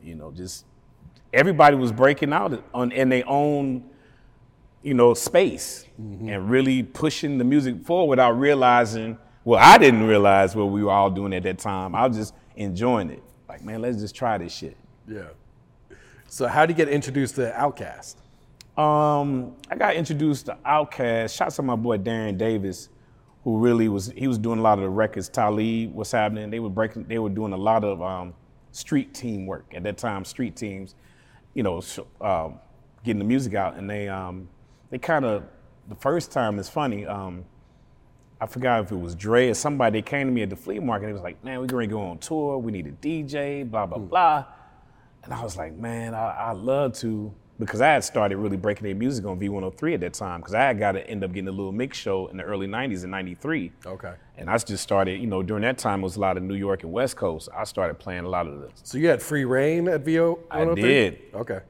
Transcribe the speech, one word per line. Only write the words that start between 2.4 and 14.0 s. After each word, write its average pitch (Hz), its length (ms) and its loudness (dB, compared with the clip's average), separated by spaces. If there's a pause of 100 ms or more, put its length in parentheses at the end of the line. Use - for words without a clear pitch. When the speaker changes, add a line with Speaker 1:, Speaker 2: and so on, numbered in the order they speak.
Speaker 1:
on, 123 180 0
in 131 180 2
their 127 180 2
own, 143 580 0 (960)
you 143 120 -2
know, 120 200 8
space - 720 0 (160)
Speaker 2:
Mm-hmm. 107 280 -12
Speaker 1:
and 101 200 -4
really 131 340 4
pushing 143 540 -4
the 123 80 0
music 127 400 0
forward 170 240 2
without 127 220 6
realizing, 120 840 4 (280)
well, 113 180 6
I 185 140 12
didn't 120 300 10
realize 98 480 8
what 104 100 2
we 101 180 0
were 101 80 2
all 98 200 6
doing 98 220 -4
at 92 100 -4
that 92 160 -2
time. 95 360 -4
I 113 100 4
was 120 120 2
just 107 160 -6 (240)
enjoying 104 520 -2
it. - 140 -16 (240)
Like, - 160 -18
"Man, 110 180 -10
let's 120 180 -4
just 104 160 -10